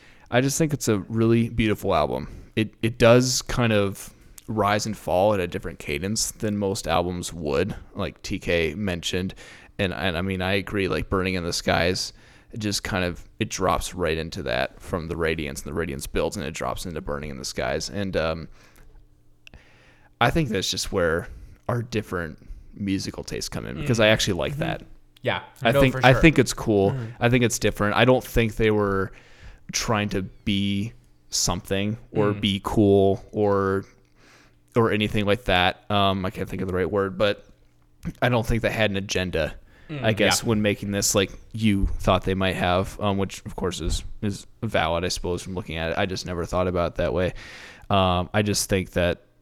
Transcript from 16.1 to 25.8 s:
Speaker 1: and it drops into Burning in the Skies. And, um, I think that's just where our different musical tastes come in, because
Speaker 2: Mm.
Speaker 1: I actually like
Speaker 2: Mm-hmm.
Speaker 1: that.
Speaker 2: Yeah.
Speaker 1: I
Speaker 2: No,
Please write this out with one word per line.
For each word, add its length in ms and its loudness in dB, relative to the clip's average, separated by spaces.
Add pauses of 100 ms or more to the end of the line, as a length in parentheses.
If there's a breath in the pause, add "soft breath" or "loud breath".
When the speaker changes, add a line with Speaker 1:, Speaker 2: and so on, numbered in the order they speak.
Speaker 1:
and 80 -6
it 80 -6
drops 320 -6
into 160 -8
Burning 280 -8
in 80 -10
the 60 -12
Skies. 460 -6
And, 260 -6
um, 320 -2 (1700 soft breath)
I 80 4
think 200 0
that's 220 -2
just 220 -6
where 340 2 (400 loud breath)
our 140 -2
different 560 -6 (360)
musical 500 -4
tastes 260 -8
come 160 -8
in, 140 -8
because 200 0
Speaker 2:
Mm. 40 6
Speaker 1:
I 40 8
actually 280 4
like 180 -2
Speaker 2:
Mm-hmm. 80 -4
Speaker 1:
that. 220 -4 (380)
Speaker 2:
Yeah. 200 -4 (200)
Speaker 1:
I 100 2
Speaker 2:
No, 100 4